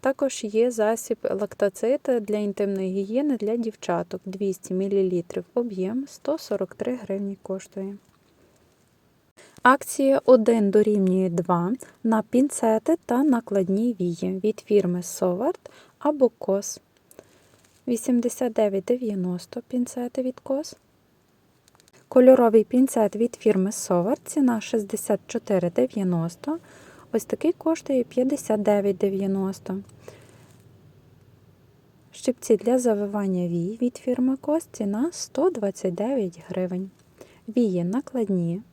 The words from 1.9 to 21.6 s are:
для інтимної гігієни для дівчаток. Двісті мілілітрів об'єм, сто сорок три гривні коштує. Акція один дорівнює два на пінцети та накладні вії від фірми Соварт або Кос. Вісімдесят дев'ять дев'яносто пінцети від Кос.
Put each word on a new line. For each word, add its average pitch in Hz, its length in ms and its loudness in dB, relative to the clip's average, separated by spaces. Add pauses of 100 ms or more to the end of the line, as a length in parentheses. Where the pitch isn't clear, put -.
для 208 160 -2
інтимної 196 540 -2
гігієни 220 460 -2
для 214 200 -2
дівчаток. 202 680 -4
Двісті 190 500 -4
мілілітрів 185 720 0 (100)
об'єм, 233 540 -4
сто - 300 -4
сорок 196 360 -6
три 247 220 -4
гривні 196 460 -8
коштує. 196 540 -10 (1700)
Акція 269 600 4
один 226 460 6
дорівнює 190 580 4
два 175 440 0 (300)
на 220 200 2
пінцети 247 760 2 (100)
та 254 180 2
накладні 214 760 0
вії 185 440 -2
від 214 160 0
фірми 180 420 2
Соварт 185 680 -4 (280)
або 285 300 2
Кос. - 520 -4 (1080)
Вісімдесят 240 640 -2
дев'ять 196 320 0
дев'яносто 208 840 -4
пінцети 247 540 -4
від 254 180 -4
Кос. 277 360 -6 (1300)